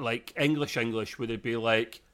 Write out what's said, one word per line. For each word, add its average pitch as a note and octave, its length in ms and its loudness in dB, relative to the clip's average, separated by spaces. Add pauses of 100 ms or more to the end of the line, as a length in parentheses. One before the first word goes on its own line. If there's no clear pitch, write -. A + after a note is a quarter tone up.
like, A#2 360 -4
English D3 400 2
English, A2+ 420 -2
where A#2+ 100 -4
they'd A2+ 140 -4
be A#2 140 -2
like, A2+ 460 2 (120)